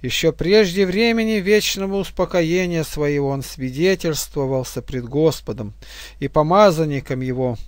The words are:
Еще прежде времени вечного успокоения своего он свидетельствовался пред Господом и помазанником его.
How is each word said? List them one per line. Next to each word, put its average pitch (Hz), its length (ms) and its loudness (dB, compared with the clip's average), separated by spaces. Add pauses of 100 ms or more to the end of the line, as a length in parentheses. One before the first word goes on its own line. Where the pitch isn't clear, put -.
Еще 147 320 0
прежде 190 520 2
времени 220 540 2
вечного 196 560 0
успокоения 175 880 0
своего 147 460 -2
он 139 120 -2
свидетельствовался 135 1400 -2
пред 127 240 -8
Господом 131 680 -2 (460)
и 139 80 -4
помазанником 156 960 2
его. 127 360 -2 (100)